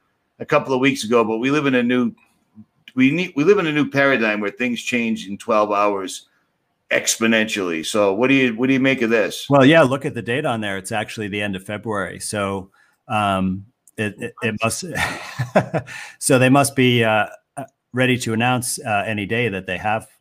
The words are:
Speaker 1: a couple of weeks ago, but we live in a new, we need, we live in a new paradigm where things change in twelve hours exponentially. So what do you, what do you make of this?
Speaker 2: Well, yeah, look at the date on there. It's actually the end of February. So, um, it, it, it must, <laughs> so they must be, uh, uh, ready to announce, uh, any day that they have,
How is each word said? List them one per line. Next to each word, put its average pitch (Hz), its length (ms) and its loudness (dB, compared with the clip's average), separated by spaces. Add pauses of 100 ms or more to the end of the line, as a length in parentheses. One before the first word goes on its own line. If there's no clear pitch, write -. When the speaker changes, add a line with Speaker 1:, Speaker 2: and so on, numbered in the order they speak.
(380)
Speaker 1:
a - 80 -12
couple 139 260 0
of 127 80 0
weeks 131 240 0
ago, 117 200 4
but 110 120 -2
we 123 140 -2
live 147 160 0
in 135 80 2
a 123 80 2
new, 123 320 0 (800)
we 131 160 4
need, 170 260 -2
we 143 80 0
live 202 140 6
in 180 80 0
a 156 60 0
new 147 180 0
paradigm 120 500 2
where 101 100 -2
things 120 300 -4
change 113 480 -4
in 101 80 -10
twelve 107 340 0
hours 101 600 -2 (640)
exponentially. 107 920 0
So 104 300 0
what 120 140 0
do 135 60 4
you, 127 200 2
what 123 140 -2
do 135 40 2
you 135 60 2
make 131 240 0
of 113 80 0
this? 110 400 0
Speaker 2:
Well, 139 160 8
yeah, 160 160 8
look 135 220 0
at 151 100 -6
the 120 80 -8
date 123 240 -4
on 117 140 -2
there. 101 160 -4
It's 95 160 -10
actually 110 340 -6
the 104 160 -4
end 101 140 -4
of 92 80 -12
February. 98 560 -6
So, 98 500 -6 (380)
um, 101 580 0 (300)
it, 104 260 -6
it, 117 180 -10
it 113 220 -2
must, 113 220 -2 (720)
<laughs> - 640 -2
so 135 180 4
they 127 100 6
must 135 280 4
be, 123 260 4
uh, 107 240 2 (300)
uh, - 80 -10 (280)
ready 127 260 2
to 120 140 -4
announce, 123 460 0
uh, 104 260 -2
any 104 220 -4
day 117 220 -2
that 95 180 -6
they 92 100 -4
have, 107 300 -4 (140)